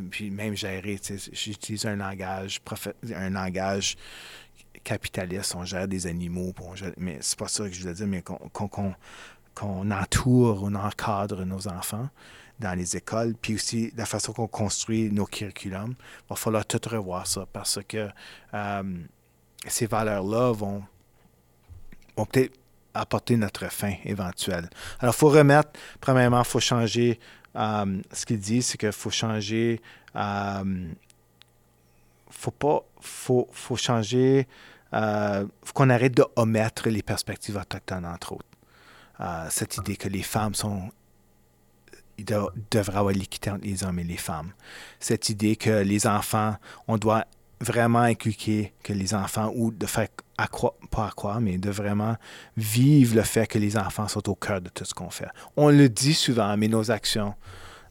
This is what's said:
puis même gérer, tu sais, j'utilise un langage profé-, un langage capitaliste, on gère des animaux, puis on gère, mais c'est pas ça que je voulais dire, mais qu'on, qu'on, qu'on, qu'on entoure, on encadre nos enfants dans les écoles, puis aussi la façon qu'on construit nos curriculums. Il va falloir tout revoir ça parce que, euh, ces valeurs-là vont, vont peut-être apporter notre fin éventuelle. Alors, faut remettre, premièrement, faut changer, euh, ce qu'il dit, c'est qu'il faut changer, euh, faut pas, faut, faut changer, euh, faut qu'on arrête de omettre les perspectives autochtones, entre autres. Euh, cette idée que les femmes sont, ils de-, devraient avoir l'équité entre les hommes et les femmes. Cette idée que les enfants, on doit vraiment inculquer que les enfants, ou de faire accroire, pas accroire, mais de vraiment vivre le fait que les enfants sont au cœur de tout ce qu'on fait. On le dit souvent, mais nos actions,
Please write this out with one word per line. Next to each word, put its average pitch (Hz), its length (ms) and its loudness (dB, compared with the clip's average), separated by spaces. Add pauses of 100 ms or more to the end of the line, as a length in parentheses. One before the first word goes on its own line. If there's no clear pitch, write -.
puis 101 220 -8
même 104 240 -4
gérer, 95 440 -6
tu 101 200 -8
sais, - 140 -14
j'utilise 107 520 -8
un 104 120 -2
langage 95 640 -6
profé-, - 340 -10 (180)
un 92 160 -4
langage 95 680 -2 (880)
capitaliste, 95 720 -6
on 90 100 -8
gère 92 240 -4
des 92 180 -4
animaux, 87 460 -4
puis 92 140 -14
on 92 80 -14
gère, 95 220 -10
mais 87 220 -6
c'est - 180 -4
pas 101 120 -8
ça 107 160 -4
que 95 80 -8
je 90 80 -12
voulais 90 120 -8
dire, 101 140 -4
mais 95 140 -2
qu'on, - 160 -12 (160)
qu'on, 104 160 -6
qu'on, 98 240 -4 (680)
qu'on 101 300 -2
entoure, 117 720 4
on 101 100 -2
encadre 101 720 -2
nos 95 220 -6
enfants 104 420 -6 (500)
dans 95 160 -2
les 90 220 -4
écoles, 113 420 -2
puis - 140 -4
aussi 113 420 -2
la 113 100 -6
façon 107 280 -4
qu'on 113 140 -2
construit 110 640 -2
nos 104 160 0
curriculums. 101 720 -8
Il - 300 -20
va 104 60 -6
falloir 110 300 0
tout - 240 -2
revoir 92 380 -4
ça 95 260 -4
parce 101 340 -4
que, 107 220 -4 (460)
euh, 101 280 -4 (840)
ces - 180 -2
valeurs-là 107 680 0
vont, 101 300 -4 (1400)
vont 110 80 -2
peut-être - 320 2 (380)
apporter - 420 0
notre 98 340 -2
fin 101 220 -2 (100)
éventuelle. 90 640 -4 (320)
Alors, 123 140 2
faut 151 160 8
remettre, 147 400 10 (300)
premièrement, 123 440 6
faut - 160 0
changer, 117 600 2 (360)
euh, 104 460 -2 (100)
ce - 140 -8
qu'il 113 140 -2
dit, 113 240 0
c'est - 160 -4
qu'il 107 120 0
faut 104 200 -8
changer, 110 680 0 (360)
euh, 98 760 -2 (1400)
faut - 200 -8
pas, - 320 0 (160)
faut, - 520 0
faut - 260 -6
changer, 127 680 4 (460)
euh, 104 520 0 (180)
faut - 100 -14
qu'on 135 180 6
arrête 123 260 4
de 139 80 8 (100)
omettre 110 540 2
les 104 140 0
perspectives 101 540 -6
autochtones, 95 480 -8
entre 85 280 -10
autres. - 120 -12 (760)
Euh, 82 320 -6
cette - 260 -4
idée 98 200 -4
que - 120 -6
les 98 140 -2
femmes 107 320 0
sont, 101 340 -4 (1300)
ils 101 80 -12
de-, 104 240 0 (220)
devraient 101 260 2
avoir 101 160 4
l'équité - 380 -2
entre 98 120 -6
les 98 200 -2
hommes 90 160 -2
et 87 40 -2
les 175 140 -4
femmes. 170 340 -6 (480)
Cette - 300 0
idée 107 260 2
que 107 280 2
les 101 240 2
enfants, 107 480 2 (320)
on 113 100 2
doit 110 280 4 (340)
vraiment 117 400 4
inculquer 110 840 2
que - 120 -4
les 98 200 0
enfants, 107 400 0
ou 113 160 2
de 107 160 -4
faire 107 220 0 (320)
accroire, - 340 0 (160)
pas 110 160 0
accroire, 101 340 -4
mais 92 200 0
de 101 100 -2
vraiment 104 460 0 (420)
vivre 120 580 6
le 110 60 8
fait 107 240 2
que 110 140 0
les 104 180 2
enfants 104 300 -2
sont 104 200 -4
au 98 80 0
cœur 98 240 -2
de 90 100 -8
tout - 160 -10
ce - 100 -10
qu'on 87 160 -10
fait. - 180 -10 (260)
On 147 140 8
le 143 180 10
dit 127 280 2
souvent, 107 420 2
mais 107 100 4
nos 110 220 2
actions, 104 460 -2 (560)